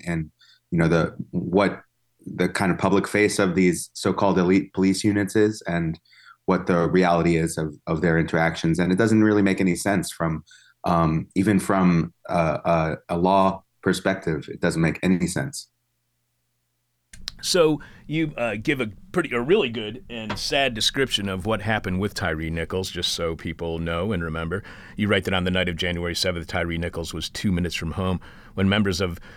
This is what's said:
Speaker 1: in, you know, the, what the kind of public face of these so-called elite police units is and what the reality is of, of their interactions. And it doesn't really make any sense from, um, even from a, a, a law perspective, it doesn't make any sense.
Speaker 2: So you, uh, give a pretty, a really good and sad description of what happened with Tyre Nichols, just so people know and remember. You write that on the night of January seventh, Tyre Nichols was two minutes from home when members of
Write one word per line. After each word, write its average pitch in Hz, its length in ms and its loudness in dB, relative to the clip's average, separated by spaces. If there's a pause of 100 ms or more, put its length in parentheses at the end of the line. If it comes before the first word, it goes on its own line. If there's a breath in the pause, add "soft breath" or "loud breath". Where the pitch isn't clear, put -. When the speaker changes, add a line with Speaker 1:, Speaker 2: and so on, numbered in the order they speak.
Speaker 1:
in, 80 260 -6 (400 soft breath)
you 87 60 0
know, 80 100 4
the, 80 280 2 (160)
what 92 500 0 (440)
the 90 220 -2
kind 90 240 0
of 82 60 0
public 98 300 2
face 104 320 2
of 95 160 2
these 87 380 2
so-called 95 440 0
elite 92 360 2
police 95 300 0
units 104 320 0
is 107 320 2
and 85 320 -2 (460 soft breath)
what 90 220 0
the 85 200 2
reality 85 500 4
is 82 200 -2
of, 78 180 -4 (120)
of 82 140 -2
their 82 160 2
interactions. 82 640 0
And 90 120 2
it 92 60 2
doesn't 110 260 4
really 104 180 4
make 95 180 2
any 92 160 2
sense 95 360 -2
from, 80 320 -4 (400 soft breath)
um, 82 520 0
even 98 240 4
from 90 540 2 (160)
a, 90 80 0
a, 80 600 0 (120)
a 87 80 -2
law 95 460 2 (180)
perspective, 90 680 -2
it - 100 -12
doesn't 82 220 0
make 78 200 0
any 90 260 2
sense. - 420 -6 (1700)
Speaker 2:
So 156 380 4 (280 loud breath)
you, 156 280 -2
uh, 117 260 -2
give 139 200 0
a 110 100 -4 (200)
pretty, 151 220 -2
a 120 60 0
really 147 300 2
good 113 400 -8
and 110 280 -8
sad 139 360 0
description 110 560 -2
of 95 160 -4
what 107 160 0
happened 101 400 0
with 104 120 -2
Tyre 80 360 -2
Nichols, 82 400 -4
just - 240 -4
so 82 220 -4
people 82 440 -6
know 85 320 -2
and 87 120 -2
remember. 82 400 -4 (340 loud breath)
You 104 100 0
write 101 180 2
that 95 80 0
on 90 120 2
the 92 60 0
night 90 180 0
of 85 80 -6
January 87 380 -4
seventh, 85 320 -4
Tyre 85 300 -2
Nichols 85 360 -6
was 82 160 -8
two - 220 -4
minutes 87 240 -2
from 82 160 -6
home 92 280 -2 (360 loud breath)
when 98 120 2
members 98 320 2
of 87 200 -4 (180 loud breath)